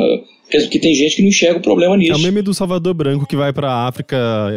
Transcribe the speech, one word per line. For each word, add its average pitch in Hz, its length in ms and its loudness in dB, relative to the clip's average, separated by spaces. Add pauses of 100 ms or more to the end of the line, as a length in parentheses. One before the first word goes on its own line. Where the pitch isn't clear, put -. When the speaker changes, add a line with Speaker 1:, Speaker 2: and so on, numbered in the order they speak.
(500)
Speaker 1:
quer 147 80 2
dizer, 151 100 0
que 156 100 0
tem 160 160 2
gente 147 220 0
que 190 60 2
não 196 60 4
enxerga 175 300 2
o 175 40 -10
problema 180 340 2
nisso. 165 160 2
Speaker 2:
É 151 40 0
o - 20 0
meme 196 240 0
do 196 100 -2
Salvador 180 420 -2
Branco 143 320 -2
que 147 100 -6
vai 139 160 0
pra 131 340 -2
África - 300 -6 (400)